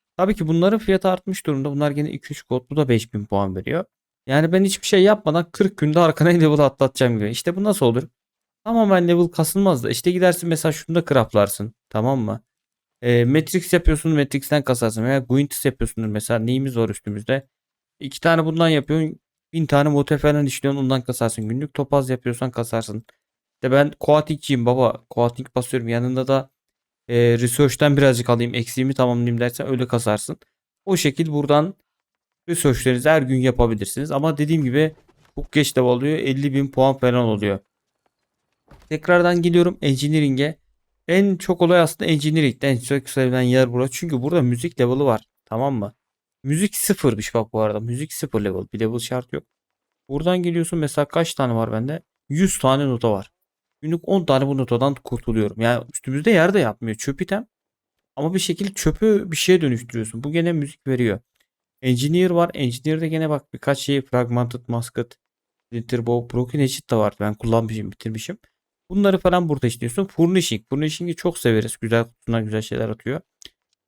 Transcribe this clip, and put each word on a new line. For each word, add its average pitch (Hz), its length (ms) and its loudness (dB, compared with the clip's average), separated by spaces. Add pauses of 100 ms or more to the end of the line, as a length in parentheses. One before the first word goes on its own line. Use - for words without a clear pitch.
(180)
Tabii 196 180 2
ki 165 120 -4
bunların 175 320 2
fiyatı 190 300 0
artmış 185 360 -6
durumda. 143 260 -4
Bunlar 143 200 -2
gene 147 200 -4
iki - 200 -12
üç 143 100 -12
kod. - 280 -6
Bu 143 80 -4
da 143 120 0
beş 113 240 0
bin 104 120 -6
puan 98 300 -2
veriyor. 139 300 -4 (420)
Yani 156 240 2
ben 190 120 4
hiçbir 196 240 -2
şey 190 160 6
yapmadan 175 480 2
kırk 196 260 0
günde 151 220 2
Arkana'yı 170 420 4
level 151 180 6
atlatacağım 131 580 2
gibi. 104 120 -2
İşte 170 260 -4
bu 190 80 -2
nasıl 202 220 2
olur? 120 180 2 (600)
Tamamen 202 440 4
level 170 200 4
kasılmaz 170 560 0
da. 107 60 -4
İşte 117 220 0
gidersin 175 380 2
mesela 160 220 0
şunu 160 240 -6
da 170 100 2
craftlarsın. 107 720 0 (140)
Tamam 123 300 0
mı? 107 240 -6 (580)
E, 120 240 4
Matrix 156 480 2
yapıyorsun. 165 380 2
Matrix'ten 143 520 0
kasarsın. 113 400 0
Veya 135 160 0
Guintis 131 460 -2
yapıyorsundur 113 420 -2
mesela. 107 320 -2
Neyimiz 127 380 -2
var 113 120 2
üstümüzde? 104 580 -6 (520)
İki 135 200 -12
tane 165 260 2
bundan 165 240 2
yapıyorsun. 156 500 -2 (340)
Bin 165 120 0
tane 143 240 2
mote 143 280 2
falan 147 280 2
işliyorsun. 139 360 -2
Ondan 131 200 0
kasarsın. 113 480 -4
Günlük 135 240 -6
topaz 139 360 0
yapıyorsan 127 420 -4
kasarsın. 113 540 -6 (500)
İşte 131 160 -2
ben 143 200 4 (100)
Coating'ciyim 147 640 0
baba. 123 460 2
Coating 120 440 -2
basıyorum. 123 320 -4
Yanında 127 400 -2
da, 135 240 -2 (560)
e, 120 100 -4
Research'ten 123 800 2
birazcık 127 320 4
alayım. 120 260 0
Eksiğimi 127 380 -2
tamamlayayım 120 460 0
dersen 120 280 -4
öyle 127 200 -2
kasarsın. 113 500 -2 (480)
O 190 120 0
şekil 156 340 -2
buradan 147 420 2 (760)
research'lerinizi 127 600 2
her 156 120 4
gün 131 160 0
yapabilirsiniz. 123 760 0
Ama 143 260 -2
dediğim 151 260 0
gibi 147 320 0 (400)
çok - 160 -10
geç 151 240 0
de 131 60 2
oluyor. 127 360 2
Elli 139 360 -2
bin 139 180 -2
puan 131 260 2
falan 123 280 2
oluyor. 101 340 0 (1300)
Tekrardan 175 520 4
geliyorum 175 400 2
Engineering'e. 143 800 0 (480)
En 190 300 2
çok 180 240 -2
olay 175 180 6
aslında 165 320 0
Engineering'de. 151 580 0
En 131 80 2
çok 135 320 -4
sevilen 127 320 0
yer 123 320 4
burası. 127 180 -2
Çünkü 156 300 -6
burada 160 200 0
müzik 123 380 -2
level'ı 127 260 2
var. 117 200 0 (200)
Tamam 131 300 -4
mı? 101 200 -6 (480)
Müzik 160 320 -2
sıfırmış 117 580 -2
bak 113 200 -2
bu 110 80 -2
arada. 107 180 0
Müzik 120 340 -8
sıfır 113 280 -4
level. 98 320 -4
Bir 107 60 -10
level 113 200 -2
şart 127 340 -6
yok. - 100 -8 (640)
Buradan 175 340 0
geliyorsun 170 360 -2
mesela 147 260 -2
kaç 165 280 -2
tane 127 220 0
var 113 160 -2
bende? 127 320 -6 (260)
Yüz 180 300 0
tane 135 280 2
nota 120 240 0
var. 98 200 -4 (540)
Günlük 170 240 -4
on 190 160 0
tane 139 220 2
Boruto'dan 135 480 0
kurtuluyorum. 110 680 -4
Yani 117 220 0 (100)
üstümüzde 147 380 -2
yer 180 220 4
de 208 60 4
yapmıyor. 113 360 -2
Çöp - 260 -8
item. - 260 -6 (680)
Ama 156 180 -2
bir 190 60 0
şekilde 190 340 -4
çöpü 208 580 0
bir 156 40 -6
şeye 180 260 4
dönüştürüyorsun. 117 600 -4
Bu 147 80 -6
gene 170 220 0
müzik 143 340 -6
veriyor. 120 320 0 (600)
Engineer 147 480 2
var. 170 240 2
Engineer'de 151 540 -4
gene 160 220 -2
bak 147 240 -6
birkaç 139 260 -2
şey. 139 220 -2
Fragmented 123 640 -2
Musket, 120 500 -6 (500)
Splinter 117 380 -6
Bow, 120 320 -2
Broken 123 220 -4
Hatchet 131 300 -2
de 123 60 2
vardı. 104 240 0
Ben 104 140 -2
kullanmışım, 110 580 -2
bitirmişim. 110 460 -10 (520)
Bunları 196 280 2
falan 175 320 -2
burada 139 180 -2
işliyorsun. 120 380 -4
Furnishing. 170 640 0
Furnishing'i 156 460 -4
çok - 220 -4
severiz. 113 400 0
Güzel 117 260 0
kutusuna 117 380 -6
güzel 107 200 -4
şeyler 113 280 -6
atıyor. 110 320 -8 (680)